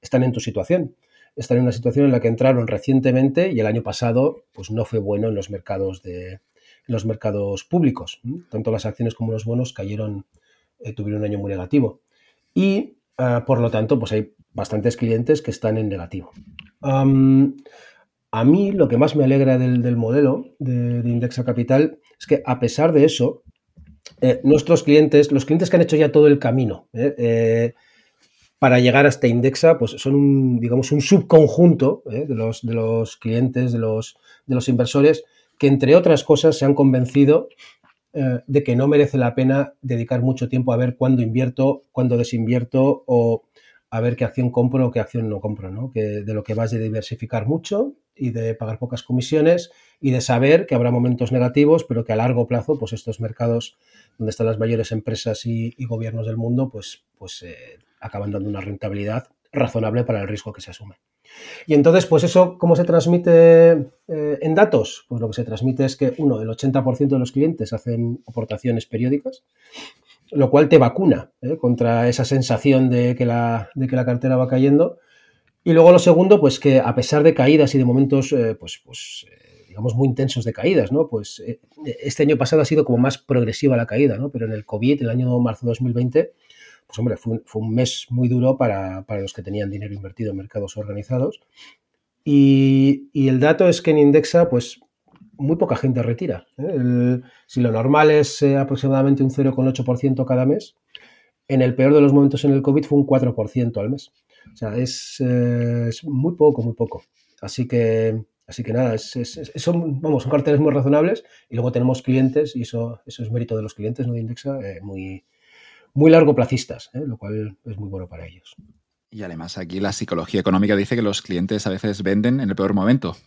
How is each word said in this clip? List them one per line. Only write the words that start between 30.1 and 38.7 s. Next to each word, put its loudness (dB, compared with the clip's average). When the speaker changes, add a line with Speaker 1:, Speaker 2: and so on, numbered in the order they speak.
Speaker 1:
un, 2
digamos, -2
un 0
subconjunto, 4
¿eh? -6
de -4
los, -4
de -6
los -2
clientes, -2
de -2
los, -4
de -2
los -2
inversores, 2
que, 2
entre 4
otras 4
cosas, 4
se -2
han 4
convencido, 2
eh, -4
de 0
que -2